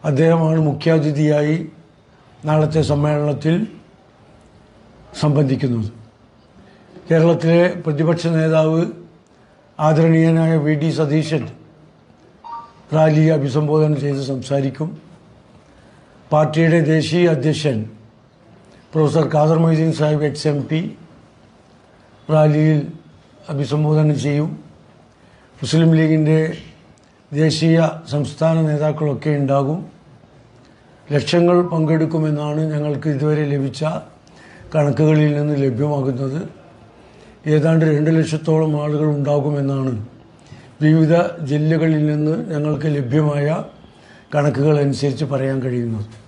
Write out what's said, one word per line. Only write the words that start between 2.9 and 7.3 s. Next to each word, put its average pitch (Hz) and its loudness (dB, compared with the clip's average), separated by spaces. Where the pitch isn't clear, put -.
സമ്മേളനത്തിൽ 147 0
സംബന്ധിക്കുന്നത്. 131 0
കേരളത്തിലെ 165 4